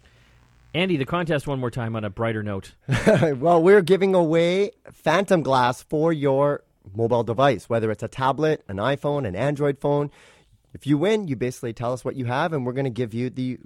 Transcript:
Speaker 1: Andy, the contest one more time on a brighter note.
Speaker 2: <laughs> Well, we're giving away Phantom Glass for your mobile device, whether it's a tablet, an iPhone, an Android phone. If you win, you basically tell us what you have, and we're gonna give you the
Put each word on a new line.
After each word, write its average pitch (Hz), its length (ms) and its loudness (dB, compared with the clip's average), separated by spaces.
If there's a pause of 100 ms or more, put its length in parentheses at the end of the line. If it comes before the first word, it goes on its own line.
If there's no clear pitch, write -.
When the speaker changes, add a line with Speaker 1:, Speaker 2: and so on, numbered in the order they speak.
(760)
Speaker 1:
Andy, 175 240 0
the 131 80 -2
contest 165 400 -2
one 139 120 -4
more 123 120 -4
time 113 260 -6
on 107 80 -4
a 104 60 -6
brighter 113 320 -4
note. 101 320 -8 (140)
Speaker 2:
<laughs> 131 180 0 (320)
Well, 165 240 4
we're 196 200 8
giving 190 320 2
away 170 580 2 (200)
Phantom 175 500 2
Glass 127 400 2
for 160 300 0
your 143 520 0 (300)
mobile 117 300 0
device, 117 460 0
whether 113 200 0
it's 107 120 -6
a 113 60 -8
tablet, 139 600 0
an 98 80 -8
iPhone, 139 500 -2
an 90 100 -6
Android 143 420 -2
phone. 147 320 -2 (640)
If - 120 -14
you 143 120 2
win, 202 300 0
you 135 80 -2
basically 123 360 -6
tell 120 220 -4
us 123 100 -10
what 131 120 -6
you 123 100 -6
have, 147 260 -2
and 131 140 -4
we're 127 60 -4
gonna 135 180 -2
give 113 240 -6
you 123 160 -4
the 127 360 -6